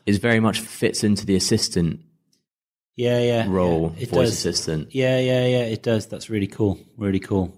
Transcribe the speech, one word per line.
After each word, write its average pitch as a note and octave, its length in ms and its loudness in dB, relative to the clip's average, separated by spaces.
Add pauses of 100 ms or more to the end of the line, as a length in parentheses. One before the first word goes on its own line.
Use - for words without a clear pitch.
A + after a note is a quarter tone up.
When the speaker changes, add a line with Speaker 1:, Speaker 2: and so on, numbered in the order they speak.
Speaker 1:
It G2+ 160 2
very A#2 180 2
much A2 220 2
fits - 420 -4
into G#2 220 0
the G2 100 2
assistant F#2 640 0 (1000)
Speaker 2:
Yeah, A#2+ 220 2
yeah, A#2+ 300 2
Speaker 1:
role, E2+ 480 2
Speaker 2:
yeah, G#2 60 -8
it A#2+ 60 -6
Speaker 1:
voice A#2+ 200 2
Speaker 2:
does. G#2+ 160 -2
Speaker 1:
assistant. E2 500 -4
Speaker 2:
Yeah, C3 240 2
yeah, B2+ 260 2
yeah, B2 180 2
it A2+ 200 -6
does. A2+ 220 0
That's - 240 -12
really G#2 180 0
cool. G2 320 0 (180)
Really G2 220 0
cool. F#2 380 -2